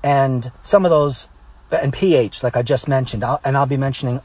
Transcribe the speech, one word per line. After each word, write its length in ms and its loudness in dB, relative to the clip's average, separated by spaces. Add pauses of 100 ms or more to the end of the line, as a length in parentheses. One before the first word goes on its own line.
and 500 0 (120)
some 220 4
of 60 4
those, 360 0 (440)
and 200 0
P 240 2
H, 260 0
like 140 -2
I 60 0
just 260 -2
mentioned, 340 -2
I'll, 220 -2
and 140 0
I'll 80 2
be 120 -2
mentioning 480 -4